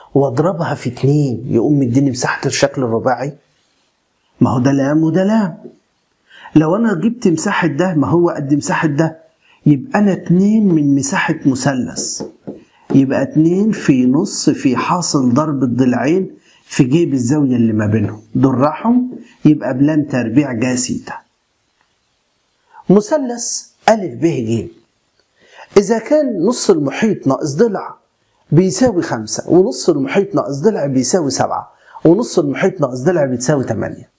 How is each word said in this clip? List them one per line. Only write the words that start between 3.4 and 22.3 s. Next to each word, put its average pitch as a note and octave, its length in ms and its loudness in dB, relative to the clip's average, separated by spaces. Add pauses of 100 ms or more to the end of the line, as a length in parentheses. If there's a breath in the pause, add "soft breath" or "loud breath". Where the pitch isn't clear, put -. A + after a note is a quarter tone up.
ما A#2+ 80 2
هو A#2+ 100 -2
ده C3 120 2
لام C#3 320 2
وده D#3+ 200 0
لام. G3+ 340 0 (1000 loud breath)
لو D#3+ 200 4
أنا A3+ 180 0
جبت G3+ 340 -2
مساحة F3 400 0
ده، E3 280 -2
ما C#3 120 0
هو F3 220 2
قد D3 240 -4
مساحة D#3 340 -2
ده، D#3+ 300 -2 (480 soft breath)
يبقى D3+ 340 2
أنا G#3 140 4
اتنين G3+ 540 2
من D3 280 4
مساحة D3 400 -2 (100)
مثلث، C3 760 -2 (720 loud breath)
يبقى C3+ 260 2
اتنين E3+ 500 0
في C3 340 2
نص D3 440 0
في B2+ 280 0
حاصل C#3+ 560 0
ضرب C#3+ 300 0
الضلعين B2+ 680 0 (340 soft breath)
في - 180 0
جيب C#3+ 300 2
الزاوية C3 420 2
اللي A2+ 180 2
ما G#2+ 140 0
بينهم، G#2 340 -2 (140)
دول C3 200 2
راحوا، D3 380 0 (520 loud breath)
يبقى D3 320 4
بلام D3 260 2
تربيع B2+ 500 0
جا B2 220 -2
سيتا. - 380 -6 (1800 soft breath)